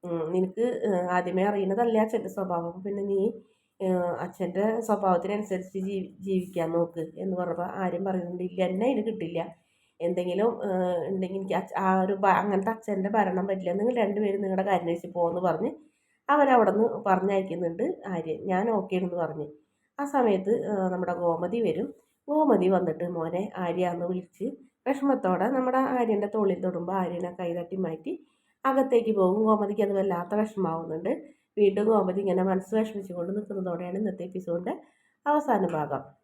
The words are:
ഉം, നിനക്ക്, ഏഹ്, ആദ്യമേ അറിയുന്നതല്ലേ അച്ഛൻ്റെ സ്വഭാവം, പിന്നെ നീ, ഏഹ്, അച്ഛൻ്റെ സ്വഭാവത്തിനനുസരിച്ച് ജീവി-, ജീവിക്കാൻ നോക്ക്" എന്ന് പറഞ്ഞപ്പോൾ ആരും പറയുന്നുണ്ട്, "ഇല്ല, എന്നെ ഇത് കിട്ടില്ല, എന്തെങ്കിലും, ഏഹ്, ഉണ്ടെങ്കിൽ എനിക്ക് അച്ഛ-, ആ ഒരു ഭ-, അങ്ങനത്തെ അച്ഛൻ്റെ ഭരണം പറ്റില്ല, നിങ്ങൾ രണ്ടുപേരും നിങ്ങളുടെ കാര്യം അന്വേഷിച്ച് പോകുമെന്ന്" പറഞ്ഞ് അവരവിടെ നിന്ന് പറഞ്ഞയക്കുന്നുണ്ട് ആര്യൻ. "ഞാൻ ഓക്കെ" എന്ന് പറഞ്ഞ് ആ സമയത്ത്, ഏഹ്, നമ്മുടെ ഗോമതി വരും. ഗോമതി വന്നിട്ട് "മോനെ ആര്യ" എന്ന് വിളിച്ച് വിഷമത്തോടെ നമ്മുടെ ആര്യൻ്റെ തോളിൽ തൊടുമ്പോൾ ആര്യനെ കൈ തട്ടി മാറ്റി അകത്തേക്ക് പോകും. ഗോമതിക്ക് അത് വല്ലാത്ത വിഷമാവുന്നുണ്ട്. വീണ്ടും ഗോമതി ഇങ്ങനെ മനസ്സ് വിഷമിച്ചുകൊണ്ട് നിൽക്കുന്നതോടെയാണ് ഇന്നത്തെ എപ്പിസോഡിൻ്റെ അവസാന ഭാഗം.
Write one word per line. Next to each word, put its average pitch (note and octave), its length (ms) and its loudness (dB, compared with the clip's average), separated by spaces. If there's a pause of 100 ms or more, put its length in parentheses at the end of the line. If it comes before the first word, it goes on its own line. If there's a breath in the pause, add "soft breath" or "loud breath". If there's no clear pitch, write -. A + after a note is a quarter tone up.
ഉം, E3+ 240 -4
നിനക്ക്, F#3 360 0 (200)
ഏഹ്, F#3 260 2
ആദ്യമേ F3+ 340 2
അറിയുന്നതല്ലേ G#3 560 2
അച്ഛൻ്റെ A3 300 0
സ്വഭാവം, F3 500 -4
പിന്നെ G3+ 240 -6
നീ, G3 160 0 (600 loud breath)
ഏഹ്, F3+ 400 0
അച്ഛൻ്റെ F3+ 440 -4 (180)
സ്വഭാവത്തിനനുസരിച്ച് G3 960 0
ജീവി-, F#3+ 360 -4 (100)
ജീവിക്കാൻ F3+ 480 -2
നോക്ക്" E3+ 340 0 (140)
എന്ന് F#3+ 180 -4
പറഞ്ഞപ്പോൾ F3 400 -4
ആരും F#3 280 -2
പറയുന്നുണ്ട്, F3+ 400 -4
"ഇല്ല, F3+ 220 -6
എന്നെ F#3+ 240 0
ഇത് A3 140 0
കിട്ടില്ല, E3+ 360 -4 (600)
എന്തെങ്കിലും, F3+ 500 0 (120)
ഏഹ്, F3+ 440 0
ഉണ്ടെങ്കിൽ F#3+ 320 -4
എനിക്ക് F#3+ 180 -4
അച്ഛ-, F#3+ 220 -4
ആ F#3+ 100 2 (100)
ഒരു F#3+ 180 2
ഭ-, F#3+ 200 4
അങ്ങനത്തെ G3 360 2
അച്ഛൻ്റെ G3+ 380 -2
ഭരണം F#3+ 360 2
പറ്റില്ല, F#3 280 -2
നിങ്ങൾ A3 200 0
രണ്ടുപേരും G3+ 480 0
നിങ്ങളുടെ F#3+ 240 0
കാര്യം F#3 160 2
അന്വേഷിച്ച് E3+ 300 -4
പോകുമെന്ന്" F3 300 0
പറഞ്ഞ് F3+ 300 0 (560 soft breath)
അവരവിടെ C4 440 6
നിന്ന് G#3 300 2
പറഞ്ഞയക്കുന്നുണ്ട് F#3+ 840 0 (240)
ആര്യൻ. D#3+ 380 -4
"ഞാൻ F#3+ 240 2
ഓക്കെ" F#3+ 260 0
എന്ന് F3+ 200 -2
പറഞ്ഞ് D3+ 300 -4 (520)
ആ C#4+ 60 -4
സമയത്ത്, G#3+ 480 2 (120)
ഏഹ്, F#3+ 260 0
നമ്മുടെ F3+ 240 -2
ഗോമതി F3 480 0
വരും. A3+ 260 0 (400 soft breath)
ഗോമതി C#4 400 4
വന്നിട്ട് F3 420 2
"മോനെ E3+ 320 -2 (140)
ആര്യ" F3+ 340 0
എന്ന് E3+ 160 -4
വിളിച്ച് F#3 400 -4 (380 loud breath)
വിഷമത്തോടെ B3+ 640 2
നമ്മുടെ C4 400 2
ആര്യൻ്റെ A3 400 2
തോളിൽ G3 320 2
തൊടുമ്പോൾ F3+ 340 -2
ആര്യനെ F3+ 380 -2
കൈ F3+ 200 -4
തട്ടി F3 240 -6
മാറ്റി F3 360 -4 (520 soft breath)
അകത്തേക്ക് B3+ 500 4
പോകും. F#3+ 280 4
ഗോമതിക്ക് G#3 400 2
അത് G3+ 120 0
വല്ലാത്ത F#3 400 0
വിഷമാവുന്നുണ്ട്. F3 800 -2 (440 loud breath)
വീണ്ടും G#3 300 4
ഗോമതി G3 340 4
ഇങ്ങനെ F#3 220 2
മനസ്സ് F#3+ 320 0
വിഷമിച്ചുകൊണ്ട് F#3+ 580 -2
നിൽക്കുന്നതോടെയാണ് F#3 640 -6
ഇന്നത്തെ F#3+ 260 -4
എപ്പിസോഡിൻ്റെ F3+ 500 -4 (520 loud breath)
അവസാന D4 440 2
ഭാഗം. D3 320 -2 (220)